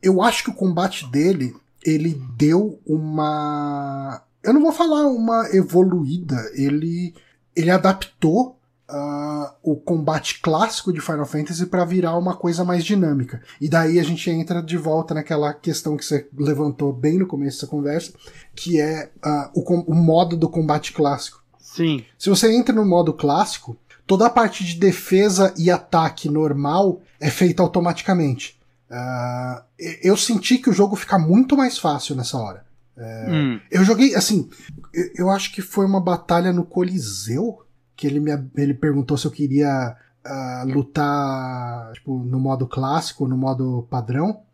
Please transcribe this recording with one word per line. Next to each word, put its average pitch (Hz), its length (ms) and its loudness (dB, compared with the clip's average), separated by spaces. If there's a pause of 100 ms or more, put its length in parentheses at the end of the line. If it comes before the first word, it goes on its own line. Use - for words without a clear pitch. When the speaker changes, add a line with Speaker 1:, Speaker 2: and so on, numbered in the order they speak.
Speaker 1:
eu 185 180 4
acho 226 220 2
que - 80 -4
o - 40 -10
combate 180 540 -2
dele, 143 460 0 (300)
ele 156 360 0 (160)
deu 165 480 2
uma, 147 1400 -4 (200)
eu 220 100 2
não 294 80 6
vou 311 120 4
falar 311 340 2
uma 226 480 0
evoluída, 170 840 2 (180)
ele, 160 600 -2 (400)
ele 170 160 2
adaptou, 190 880 2 (280)
ah, 147 760 -6
o 151 140 0
combate 156 680 -2
clássico 175 500 0
de 156 80 -4
Final 147 240 -4
Fantasy 156 420 -4
pra 180 200 0
virar 170 320 0
uma 180 180 -2
coisa 170 280 -2
mais 175 200 0
dinâmica. 151 560 0 (180)
E 147 80 -4
daí 165 320 4
a 170 40 4
gente 165 280 -2
entra 170 320 -2
de 165 140 -4
volta 160 380 -2
naquela 147 400 -2
questão 151 420 -4
que - 80 -8
você - 320 -4
levantou 143 560 -2
bem 151 260 0
no 185 80 0
começo 139 300 -6
dessa 143 100 -10
conversa, 147 460 -4 (420)
que 175 240 -2
é, 156 320 -2 (120)
ah, 147 320 -2
o 175 80 0
com-, 175 240 0
o 160 80 0
modo 170 420 4
do 165 140 0
combate 151 420 -2
clássico. - 500 -2 (160)
Speaker 2:
Sim. 151 460 -2 (140)
Speaker 1:
Se - 100 -4
você 220 260 4
entra 240 200 4
no 220 100 2
modo 170 300 4
clássico, 147 600 -2 (320)
toda 190 200 4
a 233 40 6
parte 226 320 2
de 170 120 -4
defesa 190 840 4
e 170 140 4
ataque 165 580 0
normal 156 720 0 (180)
é 147 120 0
feita 180 320 2
automaticamente. 170 1000 0 (300)
Ah, 123 720 -6 (180)
e-, 165 220 -10
eu 185 120 6
senti 240 440 0
que 254 100 0
o 202 60 4
jogo 202 200 2
fica - 240 0
muito 226 380 4
mais 262 220 2
fácil 147 360 -2
nessa 127 220 -6
hora. 107 260 -8 (340)
É, 113 340 -12
Speaker 2:
Hum. 139 300 -2 (100)
Speaker 1:
eu 180 120 4
joguei, 226 320 6
assim, 190 360 0 (420)
eu, 180 240 -4
eu 180 140 0
acho 196 220 -2
que 190 100 -10
foi 196 240 -2
uma 190 160 2
batalha 180 500 0
no 175 120 0
Coliseu 151 960 -4 (360)
que 147 120 -4
ele 143 100 -2
me, 151 120 -2 (260)
ele 143 180 0
perguntou 143 420 0
se - 80 -6
eu 151 60 -2
queria, 135 680 0 (280)
ah, 127 420 -8
lutar, 131 1300 -4
tipo, 131 320 -8
no 127 160 -2
modo 131 260 -2
clássico, 135 600 -4
no 131 80 -2
modo 131 520 -2
padrão. 135 520 -4 (140)